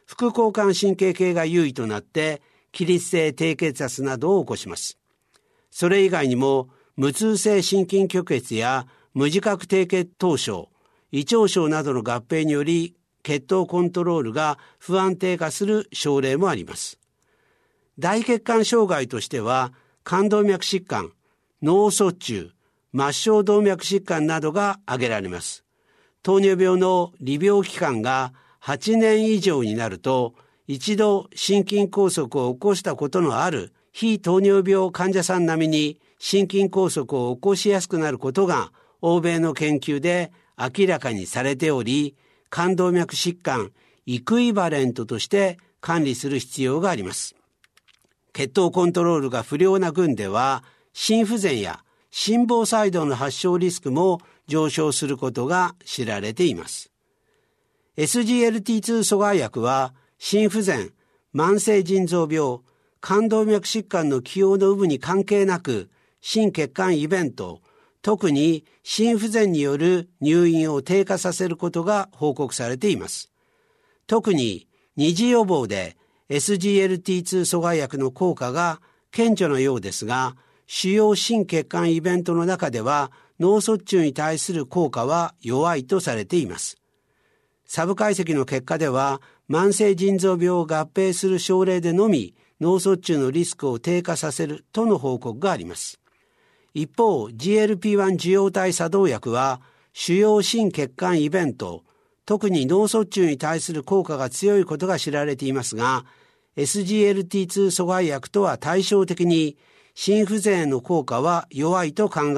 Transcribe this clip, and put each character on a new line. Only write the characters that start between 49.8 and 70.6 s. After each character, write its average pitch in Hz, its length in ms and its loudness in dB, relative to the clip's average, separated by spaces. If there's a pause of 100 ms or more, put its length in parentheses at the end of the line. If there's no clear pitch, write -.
群 156 240 0
で 101 120 -6
は、 127 360 -2 (300)
心 220 320 0
不 226 120 -2
全 151 240 0
や 85 220 -8 (260)
心 233 380 0
房 233 180 2
細 214 260 2
動 165 140 0
の 135 100 0
発 135 220 -6
症 180 200 0
リ 180 120 0
ス 175 120 -6
ク 135 100 -4
も 175 280 2 (280)
上 156 220 0
昇 151 220 0
す 147 160 -4
る 135 100 -4
こ 127 140 -4
と 120 140 -4
が 175 300 0 (100)
知 123 200 -8
ら 104 160 -4
れ 107 120 -6
て 180 120 0
い 123 100 0
ま 82 120 -12
す。 - 240 -14 (1080)
エ 151 100 0
ス 240 160 0
ジ 233 120 0
ー 240 100 4
エ 226 60 2
ル 220 100 -4
テ 226 120 -2
ィ 220 60 0
ー - 20 -2
ツ 233 120 -4
ー 226 60 2
阻 202 200 2
害 202 200 2
薬 113 220 -4
は、 131 320 0 (240)
心 208 320 2
不 208 140 -2
全、 131 280 -2 (420)
慢 175 260 2
性 208 240 2
腎 185 240 0
臓 165 220 0
病、 143 300 -2 (400)
冠 208 300 0
動 220 160 2
脈 208 220 0
疾 220 200 -4
患 160 220 0
の 131 120 0
起 156 200 -6
用 196 160 6
の 190 100 4
有 202 80 4
無 196 120 2
に 139 120 0
関 190 240 0
係 202 220 2
な 185 140 0
く、 107 300 -6 (300)
心 214 320 0
血 147 220 -4
管 185 260 0
イ 151 80 -2
ベ 180 160 0
ン 127 80 -2
ト、 90 300 -12 (400)
特 208 300 0
に 151 340 2 (180)
心 226 340 2
不 214 120 -4
全 214 220 2
に 151 100 2
よ 143 160 0
る 175 320 0 (120)
入 170 260 4
院 160 260 2